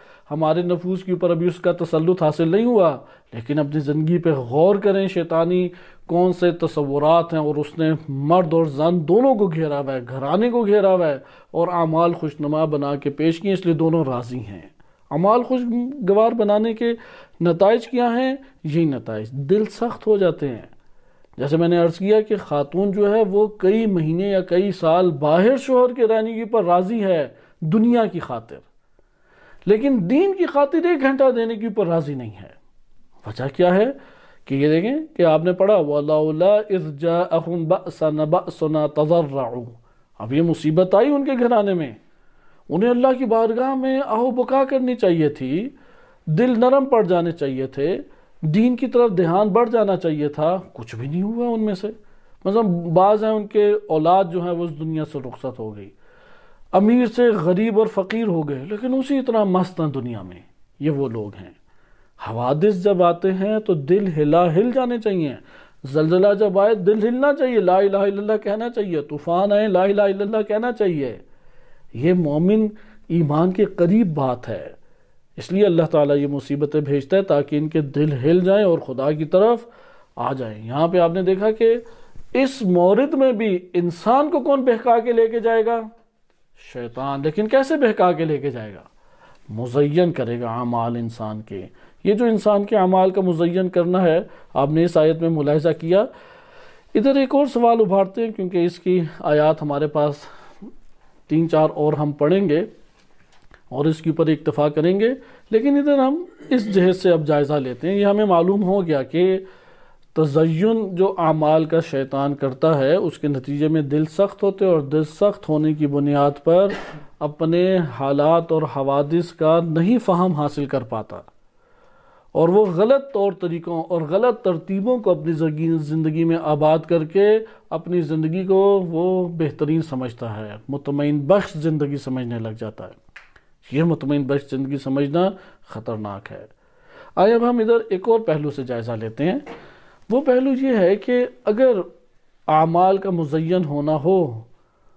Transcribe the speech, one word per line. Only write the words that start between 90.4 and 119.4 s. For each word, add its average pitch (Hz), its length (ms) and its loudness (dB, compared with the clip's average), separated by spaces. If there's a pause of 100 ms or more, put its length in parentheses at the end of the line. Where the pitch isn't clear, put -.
گا 120 100 -6
اعمال 120 440 -4
انسان 110 460 -8
کے۔ 98 240 -14 (400)
یہ 202 80 2
جو 226 120 0
انسان 208 400 2
کے 220 120 -2
اعمال 185 320 4
کا 196 120 -2
مزین 175 480 0
کرنا 180 320 0
ہے، 170 180 4 (340)
آپ 143 160 0
نے 156 140 2
اس 165 140 2
آیت 160 240 2
میں 165 80 0
ملاحظہ 151 400 0 (100)
کیا۔ 185 260 2 (920)
ادھر 269 200 2
ایک 269 200 0
اور 277 180 4
سوال 233 280 4
ابھارتے 196 440 0
ہیں، 220 60 -6
کیونکہ 185 340 -2
اس 175 140 -6
کی 185 200 0 (320)
آیات 151 300 2
ہمارے 147 340 -2
پاس 147 300 -2 (1040)
تین 160 200 0
چار 156 240 2
اور 151 200 0
ہم 147 200 -2
پڑھیں 175 360 2
گے 147 100 2 (1080)
اور 147 160 -4
اس 156 160 -2
کے 165 80 -4
اوپر 156 180 0
اکتفا 151 420 0
کریں 165 300 0
گے، 226 100 2 (420)
لیکن 262 260 2
ادھر 285 220 2
ہم 262 160 2 (340)
اس 220 240 0
جہت 185 220 4
سے 185 160 2
اب 160 160 2
جائزہ 147 320 0
لیتے 127 300 -6
ہیں۔ 196 60 0
یہ 202 100 2
ہمیں 202 200 2
معلوم 190 380 2
ہو 190 240 0
گیا 147 160 0
کہ 156 200 0 (920)
تزین 160 680 2 (120)
جو 190 240 2
اعمال 160 460 2
کا 160 140 0 (100)
شیطان 139 460 -4
کرتا 139 440 0
ہے، 135 160 2
اس 190 240 -2
کے 151 80 -4
نتیجے 143 400 -2
میں 156 140 2 (100)
دل 151 140 0 (120)
سخت 196 260 0
ہوتے 196 220 0
ہیں، 185 60 4
اور 160 100 2 (100)
دل 156 200 2
سخت 202 380 -2
ہونے 156 240 2
کی 151 160 -2
بنیاد 143 540 0
پر 180 240 4 (520)
اپنے 165 580 0 (220)
حالات 147 520 2
اور 160 120 0 (120)
حوادث 143 580 -2
کا 160 340 2